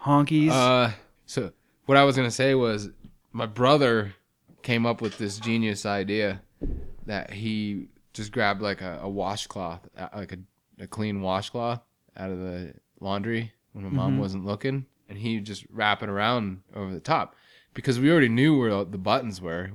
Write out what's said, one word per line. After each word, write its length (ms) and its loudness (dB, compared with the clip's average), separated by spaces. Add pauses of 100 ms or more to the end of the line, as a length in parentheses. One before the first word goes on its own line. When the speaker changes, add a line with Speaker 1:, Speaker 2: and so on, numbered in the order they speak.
Speaker 1:
honkies. 480 4
Speaker 2:
Uh, 400 6 (340)
so 260 -6 (360)
what 100 8
I 60 10
was 120 6
gonna 160 2
say 240 2
was 340 0 (440)
my 140 -4
brother 680 4 (480)
came 240 0
up 160 0
with 160 -4
this 220 -4
genius 460 -2
idea 560 -2 (640)
that 260 -6
he 560 -4 (260)
just 180 -10
grabbed, 300 0
like, 200 -4
a, 220 -10
a 60 -6
washcloth, 720 -6 (160)
uh, 180 -12
like, 160 -10
a, 60 -12 (460)
a 40 -14
clean 340 -4
washcloth 600 -2 (360)
out 140 -6
of 80 -6
the 340 -8 (260)
laundry 520 -4 (220)
when 100 -12
my 80 -8
mom 220 0
Speaker 1:
Mm-hmm. 80 2
Speaker 2:
wasn't 240 -4
looking, 400 -4 (240)
and 100 -14
he 220 -2
just 280 -12
wrap 320 0
it 80 -6
around 520 0 (140)
over 180 -6
the 60 -8
top 360 -2 (400)
because 240 -2
we 100 4
already 200 6
knew 280 4
where 280 2
the 120 -10
buttons 440 0
were. 340 -6